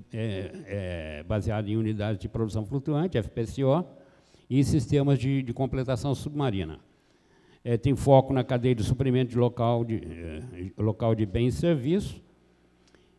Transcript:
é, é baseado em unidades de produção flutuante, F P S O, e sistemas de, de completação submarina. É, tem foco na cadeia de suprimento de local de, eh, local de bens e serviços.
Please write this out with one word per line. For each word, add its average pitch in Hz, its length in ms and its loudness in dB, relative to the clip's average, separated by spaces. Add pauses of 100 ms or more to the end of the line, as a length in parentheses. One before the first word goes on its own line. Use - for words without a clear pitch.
(120)
é, 95 1080 -6
é - 20 -12
baseado 104 460 -2
em 107 80 0
unidades 107 440 -2
de - 80 -8
produção 107 380 -4
flutuante, 147 500 -2
F 110 140 -2
P 120 120 -4
S 113 200 -4
O, 143 220 4 (680)
e 135 140 4
sistemas 139 560 2
de, 135 220 0
de 120 100 -6
completação 135 640 -2
submarina. 110 640 -4 (840)
É, 120 140 0
tem 135 180 2
foco 135 380 6
na 135 100 2
cadeia 127 320 2
de 113 80 -2
suprimento 127 480 2
de 117 80 -2
local 120 460 2
de, 113 120 -4
eh, 85 840 -10
local 110 360 0
de 110 120 0
bens 117 280 0
e - 40 -6
serviços. 170 640 0 (1000)